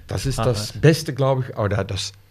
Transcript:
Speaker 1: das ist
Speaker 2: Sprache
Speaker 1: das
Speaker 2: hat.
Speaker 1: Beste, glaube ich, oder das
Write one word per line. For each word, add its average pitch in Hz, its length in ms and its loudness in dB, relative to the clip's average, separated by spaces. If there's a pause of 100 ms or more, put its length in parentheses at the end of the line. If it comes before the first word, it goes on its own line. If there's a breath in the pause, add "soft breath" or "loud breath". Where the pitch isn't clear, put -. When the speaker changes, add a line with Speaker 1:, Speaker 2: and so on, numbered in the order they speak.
Speaker 1:
das 95 180 -4
ist 98 120 -2
Speaker 2:
Sprache 113 140 0
Speaker 1:
das 107 240 -4
Speaker 2:
hat. 104 60 -10
Speaker 1:
Beste, 156 320 4
glaube 131 340 0
ich, - 120 -8
oder 101 260 0
das 101 280 -6 (180)